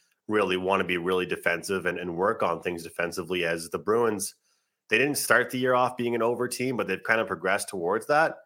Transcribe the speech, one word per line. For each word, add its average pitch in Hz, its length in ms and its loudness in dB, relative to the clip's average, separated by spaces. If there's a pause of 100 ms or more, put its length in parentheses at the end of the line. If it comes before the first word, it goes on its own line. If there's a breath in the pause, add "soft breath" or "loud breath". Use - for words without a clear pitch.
(300)
really 101 260 2
wanna 92 300 2
be 90 100 0
really 90 300 0
defensive 87 600 -2
and, 85 140 0
and 90 160 -6
work 101 260 0
on 85 200 0
things 87 200 -4
defensively, 85 640 -4
as 82 280 -2
the 92 60 -4
Bruins, 107 580 0 (520)
they 107 100 2
didn't 143 200 2
start 120 320 2
the 131 80 -4
year 127 160 2
off 123 240 2
being 120 180 0
an 113 60 0
over 120 260 0
team, 123 300 -2
but 101 100 0
they've 95 160 -2
kind 113 160 2
of 110 80 0
progressed 92 400 -2
towards 98 400 -2
that. 151 380 2